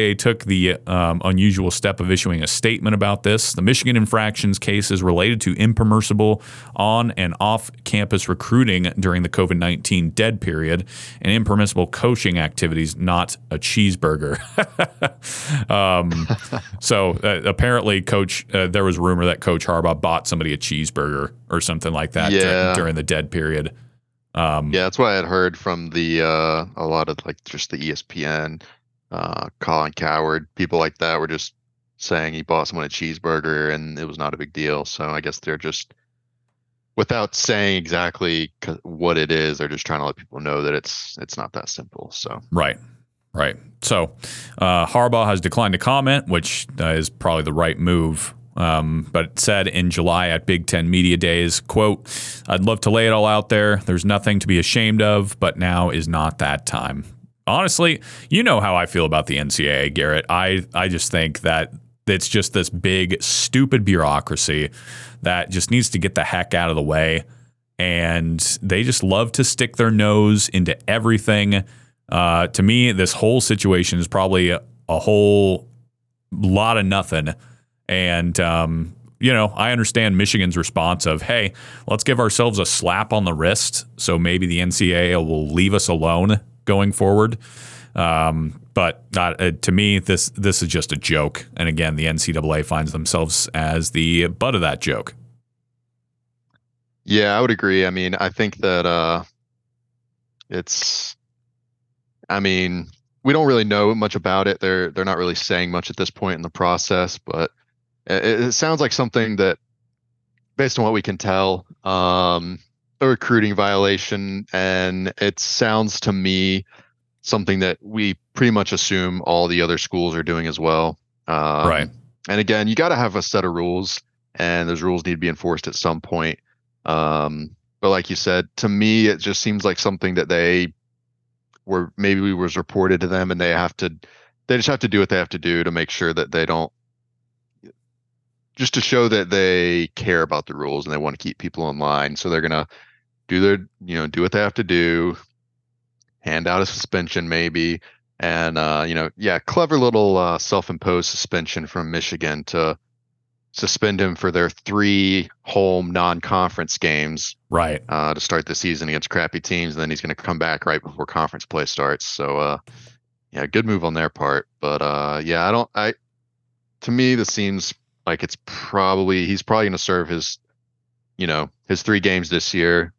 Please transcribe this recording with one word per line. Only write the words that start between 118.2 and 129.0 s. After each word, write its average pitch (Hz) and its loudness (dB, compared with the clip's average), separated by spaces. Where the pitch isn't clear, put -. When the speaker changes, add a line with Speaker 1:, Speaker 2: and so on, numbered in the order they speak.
Speaker 2:
pretty 120 4
much 104 2
assume 92 -2
all 85 2
the 87 2
other 82 0
schools 87 -2
are 82 -2
doing 82 -2
as 78 -6
well. 80 0
Um, 78 0
Speaker 1:
Right. 78 0
Speaker 2:
and 101 0
again, 107 0
you 110 0
gotta 160 2
have 117 0
a 95 0
set 98 0
of 87 -2
rules, 87 -4
and 85 -2
those 82 -4
rules 87 -2
need 87 -2
to 85 -2
be 87 -2
enforced 82 -4
at - -8
some 82 -2
point. 82 -4
Um, 76 -2
but 98 2
like 92 0
you 90 -6
said, 90 0
to 113 -2
me, 107 4